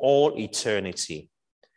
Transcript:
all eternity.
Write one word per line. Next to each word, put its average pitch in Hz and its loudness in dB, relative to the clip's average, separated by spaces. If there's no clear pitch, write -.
all 143 4
eternity. 95 -4